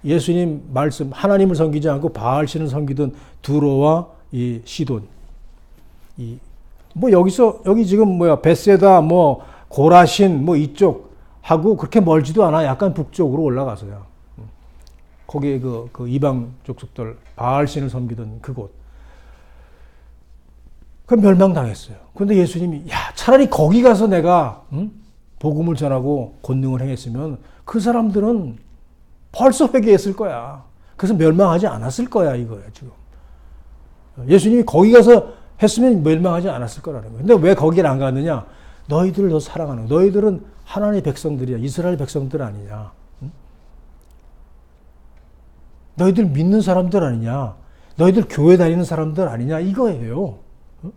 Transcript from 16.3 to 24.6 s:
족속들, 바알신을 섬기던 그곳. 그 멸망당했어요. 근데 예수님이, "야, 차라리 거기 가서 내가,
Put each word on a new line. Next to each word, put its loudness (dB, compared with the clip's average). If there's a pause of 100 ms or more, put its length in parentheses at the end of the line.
족속들, -14 (180)
바알신을 -4
섬기던 -10
그곳. -12 (2250)
그 2
멸망당했어요. 2 (180)
근데 0
예수님이, -2
"야, -8
차라리 4
거기 2
가서 4
내가, 0 (100)